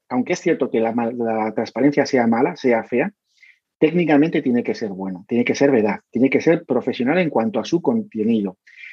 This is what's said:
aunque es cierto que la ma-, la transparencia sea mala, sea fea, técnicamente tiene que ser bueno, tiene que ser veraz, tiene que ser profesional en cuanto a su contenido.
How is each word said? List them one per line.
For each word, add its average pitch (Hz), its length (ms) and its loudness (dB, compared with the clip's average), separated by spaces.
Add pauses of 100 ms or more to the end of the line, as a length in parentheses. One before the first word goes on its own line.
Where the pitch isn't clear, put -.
(100)
aunque 127 240 -2
es 175 60 -6
cierto 143 300 -2
que 120 100 0
la 113 120 0
ma-, 117 180 -2
la 113 440 -2
transparencia 139 500 0
sea 127 220 2
mala, 123 300 0
sea 117 280 0
fea, 147 260 -2 (680)
técnicamente 156 640 2
tiene 120 200 0
que 113 120 -4
ser 107 160 -6
bueno, 95 360 -10
tiene 120 180 0
que 135 100 0
ser 143 160 4
veraz, 104 300 2 (100)
tiene 127 180 2
que 131 140 2
ser 165 240 2
profesional 123 520 -2
en 170 120 0
cuanto 113 280 -2
a 107 60 -4
su 170 160 -2
contenido. 110 800 -2 (340)